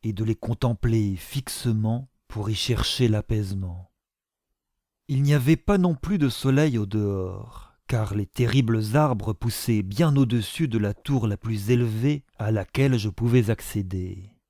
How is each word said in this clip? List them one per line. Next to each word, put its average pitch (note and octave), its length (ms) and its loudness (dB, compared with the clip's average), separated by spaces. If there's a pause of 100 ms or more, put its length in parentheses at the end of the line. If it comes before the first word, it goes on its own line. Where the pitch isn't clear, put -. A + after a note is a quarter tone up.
et A2 100 -4
de G2+ 120 -4
les A2 100 0
contempler A2+ 800 0
fixement A#2 920 -4 (180)
pour G#2 240 -6
y A2 40 0
chercher A#2 540 0
l'apaisement. F#2+ 840 -2 (1120)
Il C3+ 160 0
n'y C#3+ 120 4
avait D3 220 4
pas G3+ 220 2
non F3+ 160 4
plus F3 240 -2
de C#3+ 100 4
soleil C3+ 480 2
au G#2+ 100 0
dehors, G2 880 -4 (100)
car G#2+ 280 -2
les G2+ 120 -2
terribles A2+ 560 2 (120)
arbres B2 380 2
poussaient A2+ 500 -2
bien A2 340 0
au-dessus B2 520 0
de A2+ 80 -2
la G#2 160 0
tour B2+ 340 -2
la G2+ 100 0
plus G#2+ 340 -4
élevée B2 540 0 (140)
à G#2+ 120 -2
laquelle B2 480 0
je G#2 100 -2
pouvais A#2 400 2
accéder. F#2+ 840 -4 (200)